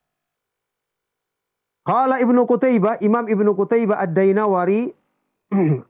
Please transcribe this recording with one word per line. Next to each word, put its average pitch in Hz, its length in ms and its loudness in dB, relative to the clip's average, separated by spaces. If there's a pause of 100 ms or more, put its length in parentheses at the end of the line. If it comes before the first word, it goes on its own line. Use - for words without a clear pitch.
(1800)
Qala 254 400 0
Ibnu 247 240 2
Qutaibah, 240 560 0
Imam 220 240 0
Ibnu 208 320 0
Qutaibah 202 480 0
Ad-Dainawari 196 880 0 (560)
<clears throat> 156 420 -2